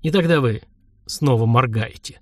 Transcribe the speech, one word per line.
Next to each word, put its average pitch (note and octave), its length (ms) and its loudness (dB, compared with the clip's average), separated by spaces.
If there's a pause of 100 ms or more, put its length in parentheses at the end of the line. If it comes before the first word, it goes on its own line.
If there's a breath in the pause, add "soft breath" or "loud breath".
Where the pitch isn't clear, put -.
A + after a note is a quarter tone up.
И D#3+ 100 -4
тогда E3 300 2
вы A2 220 -2 (420)
снова A#2+ 400 0
моргаете. A2+ 640 -2 (120)